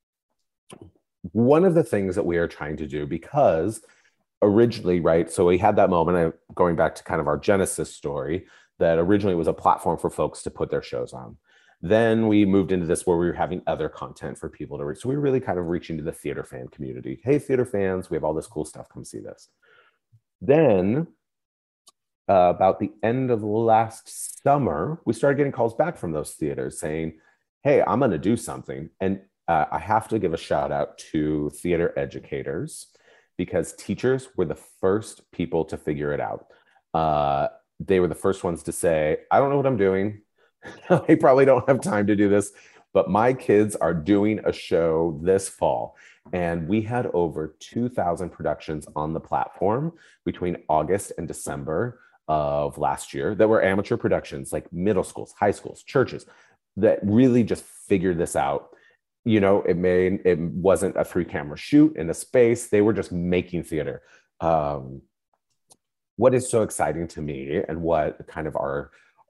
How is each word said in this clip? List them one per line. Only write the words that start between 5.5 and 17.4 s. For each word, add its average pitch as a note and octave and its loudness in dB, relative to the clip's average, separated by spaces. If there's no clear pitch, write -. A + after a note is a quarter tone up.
had G#2 2
that G2 4
moment, F2 2
uh, - -4
going F2 2
back D#2+ 0
to - -16
kind E2+ -4
of C#2+ -4
our D2 -2
genesis F#2 -2
story, D2 -8
that E2 4
originally G2 2
was E2 0
a E2 0
platform - 0
for E2+ -4
folks D2+ -4
to - -10
put - -6
their C#2 -2
shows B1 -10
on. B1+ -16
Then A2+ 2
we G#2 6
moved F#2+ 2
into F2 0
this E2 -2
where E2+ 2
we F2 0
were D#2+ -2
having F2 -4
other D#2 -4
content C2+ -12
for D#2 -12
people C#2+ -12
to C#2+ -8
reach. D2+ -10
So B2 -6
we C#3 -2
were D3 -4
really C3+ 0
kind F#2 -4
of F2 -4
reaching E2 -6
to D2+ -8
the E2 -6
theater C#2+ -10
fan B1+ -14
community. B1+ -12
"Hey, C#3+ 2
theater B2+ 0